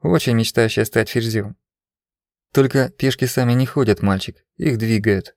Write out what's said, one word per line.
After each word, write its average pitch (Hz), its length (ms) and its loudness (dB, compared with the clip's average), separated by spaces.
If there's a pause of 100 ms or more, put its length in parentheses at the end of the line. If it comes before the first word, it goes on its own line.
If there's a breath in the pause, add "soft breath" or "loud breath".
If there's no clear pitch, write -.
Очень 151 360 0
мечтающая 113 480 0
стать 110 240 -2
ферзём". 110 480 -4 (960)
"Только 135 380 2
пешки - 340 -2
сами 123 280 0
не 127 140 2
ходят, 113 360 0
мальчик. 98 340 -2 (200)
Их 131 220 -2
двигают. 107 580 0